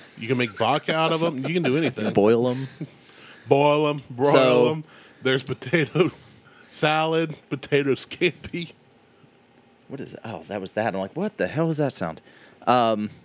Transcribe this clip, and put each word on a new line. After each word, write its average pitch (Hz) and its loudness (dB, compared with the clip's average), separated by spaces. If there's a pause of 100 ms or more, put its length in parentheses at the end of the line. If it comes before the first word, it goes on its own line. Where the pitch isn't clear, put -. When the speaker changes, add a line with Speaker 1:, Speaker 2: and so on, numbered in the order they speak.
(180)
Speaker 1:
You 110 -10
can 127 0
make 117 -2
vodka 135 -2
out 160 0
of 160 -2
'em. 160 -2 (100)
You 160 -4
can 180 -2
do 131 0
anything. 131 -4
Speaker 2:
<laughs> 101 4
Boil 117 4
'em. 131 -6 (800)
Speaker 1:
Boil 147 4
'em. 147 -4
Broil 131 2
Speaker 2:
So 127 6
Speaker 1:
'em. 160 -6 (400)
There's 131 2
potato 151 0 (300)
<laughs> - -20
salad. 160 0 (120)
Potato 139 0
scampi. - -6 (1120)
Speaker 2:
What 143 -14
is - -16
it? - -18
Oh, 104 -12
that 104 -8
was 92 -12
that. 107 -2
I'm 95 -4
like, 95 -8
"What 202 -6
the 90 -2
hell 151 -2
is 151 -2
that 143 -2
sound?" - -8 (460)
Um, 113 2 (160)